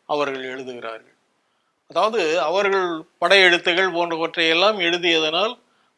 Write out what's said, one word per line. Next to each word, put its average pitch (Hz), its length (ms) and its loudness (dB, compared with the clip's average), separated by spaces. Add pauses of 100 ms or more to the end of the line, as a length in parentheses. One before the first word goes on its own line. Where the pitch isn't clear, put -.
அவர்கள் 139 380 -4
எழுதுகிறார்கள். 123 680 -12 (760)
அதாவது, 180 520 0
அவர்கள் 180 640 0 (180)
படையெழுத்துகள் 180 720 4
போன்றவற்றை 165 560 -2
எல்லாம் 190 300 2
எழுதியதனால் 170 800 0 (400)